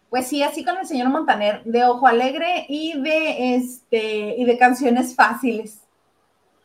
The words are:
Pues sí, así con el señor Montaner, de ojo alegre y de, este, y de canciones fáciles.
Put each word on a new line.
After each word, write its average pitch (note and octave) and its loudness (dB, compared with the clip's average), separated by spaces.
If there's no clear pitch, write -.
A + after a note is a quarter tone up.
Pues B3+ -2
sí, C#4+ 0
así D4+ -4
con F4+ -2
el F4+ -8
señor B3+ 0
Montaner, G#3+ 0
de A#3 2
ojo B3 4
alegre C#4 2
y D4+ -6
de, D4 0
este, A3 -4
y B3+ 0
de A#3+ 0
canciones B3 2
fáciles. A3 0